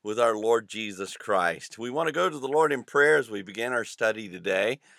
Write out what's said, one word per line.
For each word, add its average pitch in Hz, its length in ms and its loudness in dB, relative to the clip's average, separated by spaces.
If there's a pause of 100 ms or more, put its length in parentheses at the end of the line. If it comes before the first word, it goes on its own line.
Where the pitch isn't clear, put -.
with 107 160 -4
our 117 160 4
Lord 113 320 2
Jesus 98 480 -8
Christ. 87 640 -2
We 120 100 -8
want 156 180 -2
to 151 60 -4
go 175 160 0
to 151 80 -10
the 135 120 -6
Lord 147 240 4
in 123 100 -4
prayer 147 320 4
as 120 160 0
we 101 100 -6
begin 104 300 -6
our 117 140 0
study 110 420 -2
today, 95 540 -2 (180)